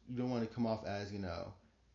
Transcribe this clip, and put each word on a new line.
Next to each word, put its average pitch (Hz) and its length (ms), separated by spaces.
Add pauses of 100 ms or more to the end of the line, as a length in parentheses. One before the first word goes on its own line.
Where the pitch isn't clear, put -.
you 123 80
don't 123 120
wanna 117 180
come 113 200
off 110 180
as, 101 260
you 104 80
know, 90 340 (420)